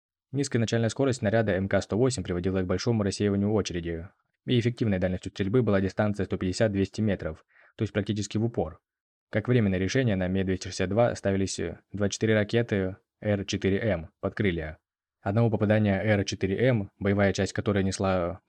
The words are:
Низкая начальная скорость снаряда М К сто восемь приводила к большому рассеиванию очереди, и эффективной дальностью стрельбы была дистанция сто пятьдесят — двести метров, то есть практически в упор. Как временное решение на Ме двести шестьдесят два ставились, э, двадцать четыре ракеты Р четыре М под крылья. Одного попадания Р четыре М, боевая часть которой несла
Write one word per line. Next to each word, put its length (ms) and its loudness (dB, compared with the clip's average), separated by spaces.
Низкая 280 -2
начальная 300 0
скорость 300 0
снаряда 340 2
М 140 0
К 140 0
сто 160 -4
восемь 240 0
приводила 400 -2
к 60 -4
большому 340 0
рассеиванию 500 0
очереди, 560 -4
и 140 2
эффективной 400 0
дальностью 320 -2
стрельбы 320 0
была 180 2
дистанция 440 0
сто 120 -4
пятьдесят — 360 0
двести 280 0
метров, 440 -2
то 80 -4
есть 100 -4
практически 440 -2
в 60 2
упор. 360 -4
Как 160 -2
временное 320 4
решение 360 0
на 120 0
Ме 160 0
двести 240 -2
шестьдесят 220 -4
два 260 2
ставились, 440 -2
э, 200 -6
двадцать 240 -2
четыре 200 2
ракеты 640 0
Р 240 0
четыре 340 0
М 300 -2
под 160 -6
крылья. 420 -2
Одного 280 2
попадания 520 2
Р 220 2
четыре 340 -2
М, 320 0
боевая 340 2
часть 180 -2
которой 320 0
несла 640 0